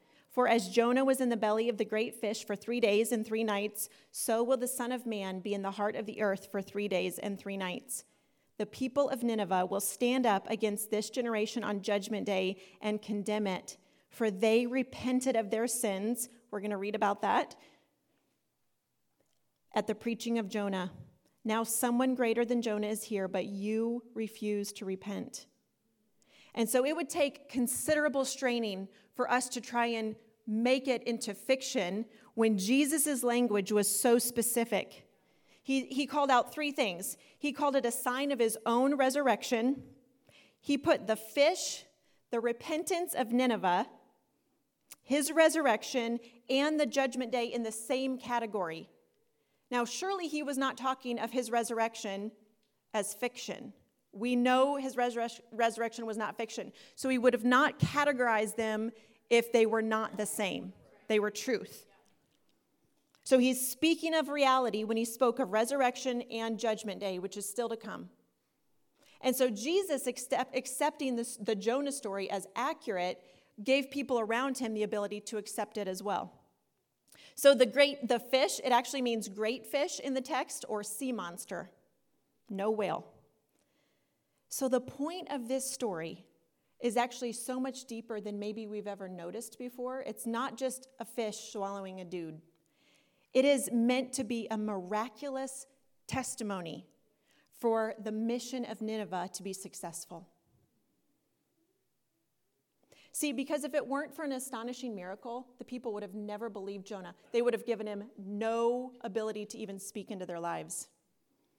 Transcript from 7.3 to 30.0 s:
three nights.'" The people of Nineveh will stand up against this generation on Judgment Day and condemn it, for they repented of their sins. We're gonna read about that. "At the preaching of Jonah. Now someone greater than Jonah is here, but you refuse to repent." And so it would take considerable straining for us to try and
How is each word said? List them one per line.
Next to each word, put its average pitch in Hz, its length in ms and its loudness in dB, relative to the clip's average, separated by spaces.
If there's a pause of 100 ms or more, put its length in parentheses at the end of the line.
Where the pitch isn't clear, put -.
three 196 180 -8
nights.'" - 480 -6 (540)
The 208 80 -2
people 262 440 0
of 240 120 -2
Nineveh 190 440 2
will 185 140 -2
stand 247 440 2
up 196 240 2
against 214 420 -2
this 214 200 0
generation 226 520 -2
on 202 200 -2
Judgment 202 420 0
Day 190 320 0 (240)
and 208 220 -2
condemn 208 440 -2
it, - 300 -4 (320)
for 220 220 0
they 220 360 4
repented 254 720 0
of 214 140 0
their 226 160 2
sins. 214 640 -2 (200)
We're 208 100 -6
gonna 208 180 -4
read 202 160 -2
about 202 280 2
that. 208 320 2 (2250)
"At 208 120 0
the 214 80 0
preaching 233 440 -2
of 208 100 -2
Jonah. 190 420 -2 (540)
Now 226 200 2
someone 247 500 2
greater 240 320 2
than 240 160 2
Jonah 208 240 0
is 214 180 -2
here, 196 240 -2
but 185 160 0
you 220 580 -2 (120)
refuse 208 600 -4
to 196 120 -10
repent." 190 600 -6 (1080)
And 233 120 2
so 254 200 2
it 302 100 0
would 320 140 -4
take 285 400 -2
considerable 277 720 0
straining 233 640 -2 (260)
for - 160 -2
us 247 200 2
to 247 100 -6
try 240 260 0
and 220 300 -2 (300)